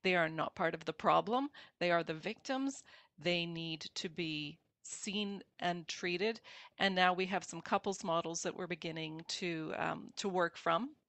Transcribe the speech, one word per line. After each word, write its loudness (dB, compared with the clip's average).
They 6
are 6
not -2
part 2
of -10
the -2
problem. 4
They 2
are 6
the -4
victims. -4
They 2
need -4
to -6
be -4
seen -4
and 0
treated." 0
And 4
now 6
we 0
have -2
some -10
couples 0
models 0
that -2
we're -6
beginning -6
to, -4
um, -2
to -4
work 2
from 2